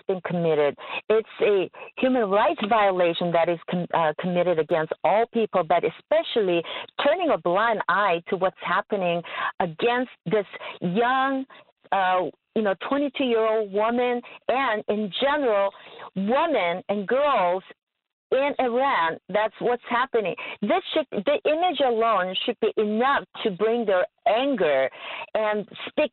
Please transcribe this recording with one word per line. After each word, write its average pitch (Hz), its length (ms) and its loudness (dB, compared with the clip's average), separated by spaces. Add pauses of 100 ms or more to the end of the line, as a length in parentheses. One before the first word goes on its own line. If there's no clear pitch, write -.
been 190 140 -2
committed. 156 540 0 (320)
It's 220 200 0 (140)
a 185 280 2 (280)
human 254 340 0
rights 247 360 2
violation 185 640 2
that 165 160 4
is 170 120 -2 (100)
com-, 175 240 -2
uh, 156 260 2
committed 175 380 0
against 156 360 0 (100)
all 202 300 4
people, 202 300 0
but 170 200 2
especially 185 800 0 (400)
turning 330 280 2
a 202 60 2
blind 196 500 0
eye 180 420 2
to 196 60 0
what's 185 260 -2
happening 185 600 -2 (380)
against 233 520 -2 (140)
this 202 200 0 (360)
young, 262 640 0 (460)
uh, 185 300 2 (340)
you 226 80 0
know, 196 100 0 (140)
twenty-two-year-old 226 840 0
woman, 240 480 0 (280)
and 233 400 0
in 208 240 -2 (100)
general, 240 500 2 (440)
women 202 720 0
and 202 180 -2
girls 214 560 2 (680)
in 277 260 2
Iran. 240 640 0 (100)
That's 214 300 0
what's 240 280 -2
happening. 233 460 -2 (300)
This 311 180 0 (100)
should, 311 200 0
the 277 340 -2
image 320 400 0
alone 220 580 0
should 240 180 -4
be 220 160 0
enough 220 480 0 (180)
to 220 80 0
bring 220 340 0
their 185 220 2 (180)
anger 196 640 2 (460)
and 214 320 0 (200)
speak - 260 0